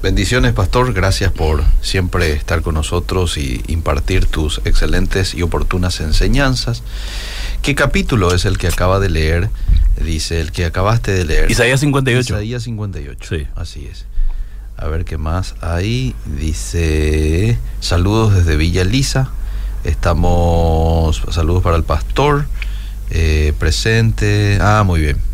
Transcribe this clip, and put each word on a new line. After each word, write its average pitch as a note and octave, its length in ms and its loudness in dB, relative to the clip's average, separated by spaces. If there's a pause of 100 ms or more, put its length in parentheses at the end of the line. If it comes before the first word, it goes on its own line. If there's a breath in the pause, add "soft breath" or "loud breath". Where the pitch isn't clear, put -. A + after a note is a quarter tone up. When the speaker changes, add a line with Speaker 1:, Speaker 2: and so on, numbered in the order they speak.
Speaker 1:
"Bendiciones, G2+ 500 2
pastor. B2 400 0
Gracias F#2+ 380 0
por D#2 320 0 (180)
siempre E2+ 520 0
estar D#2+ 280 -2
con D#2+ 140 -4
nosotros E2+ 640 -2
y C2+ 300 -4
impartir D#2+ 580 0
tus - 400 0
excelentes E2+ 680 2
y E2+ 80 -4
oportunas F2 600 -2
enseñanzas. A#2 800 2 (800 loud breath)
¿Qué C#3 140 -2
capítulo B2 580 2
es F2+ 120 2
el F#2 120 0
que F2+ 100 -2
acaba F#2 320 0
de G2 100 0
leer?", D#2+ 400 0 (540 loud breath)
dice, D#2+ 380 -2
"el D2 100 -4
que E2+ 140 -2
acabaste G2+ 460 0
de F#2 140 0
leer?". D2 240 4
Speaker 2:
Isaías B2 300 2
cincuenta C3+ 320 0
y A#2+ 40 2
ocho. A#2+ 200 0
Speaker 1:
Isaías A2 280 -6
cincuenta G#2+ 360 -8
y C#2+ 80 -12
ocho. - 280 -10
Speaker 2:
Sí. D2 200 -4
Speaker 1:
Así C#2 340 -10
es. - 160 -14 (720 loud breath)
A D2+ 100 -6
ver E2 180 -2
qué D#2+ 120 -8
más D#2+ 440 -4
hay. G#2+ 520 -2 (120)
Dice, D#2 1300 0 (220 loud breath)
"Saludos G2+ 560 2
desde D#2+ 220 4
Villa F2 260 2
Lisa. C3 480 0 (540 loud breath)
Estamos, E2 1400 2 (100)
saludos E2+ 320 2
para E2+ 140 2
el E2+ 60 2
pastor, C#3+ 640 0 (640 loud breath)
eh, D#2 480 2
presente". G#2 1040 2
Ah, G#2 240 4
muy E2+ 160 2
bien. D2 160 0 (160)